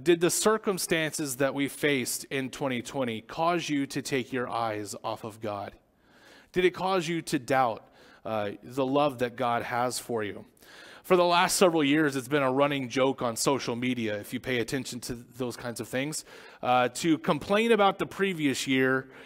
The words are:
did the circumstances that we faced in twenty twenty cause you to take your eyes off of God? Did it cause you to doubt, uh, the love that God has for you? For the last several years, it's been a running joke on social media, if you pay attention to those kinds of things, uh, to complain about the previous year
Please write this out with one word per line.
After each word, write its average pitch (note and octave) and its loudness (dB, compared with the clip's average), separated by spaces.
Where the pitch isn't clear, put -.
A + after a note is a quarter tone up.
did E3+ 4
the F3 4
circumstances E3 0
that C3+ 0
we C#3 0
faced C3+ -2
in C3+ -6
twenty B2+ -4
twenty A#2+ -4
cause E3 -2
you C#3 0
to C3+ -6
take B2+ -4
your B2 -2
eyes G#2+ -4
off A2+ -6
of A2 -12
God? G#2 -8
Did F3+ 2
it F#3 2
cause F3+ 0
you E3 -2
to D3+ -2
doubt, B2 2
uh, G#2 -2
the C3 -2
love C#3 2
that A#2+ -2
God A#2+ 0
has B2 -2
for A2+ -4
you? G2+ -10
For F#3 4
the F3 6
last F3 4
several E3 6
years, C#3+ 4
it's B2 -4
been C#3+ 2
a C3 2
running C#3 2
joke C3 2
on A2+ -2
social B2+ 0
media, A#2+ -2
if G2+ -12
you B2 -6
pay B2+ -2
attention B2 -4
to B2 -8
those A#2+ -8
kinds A#2+ -8
of A2+ -8
things, C#3 -6
uh, B2 4
to D#3+ 2
complain G3+ 0
about G3+ 4
the E3 -4
previous D#3 -2
year C3 2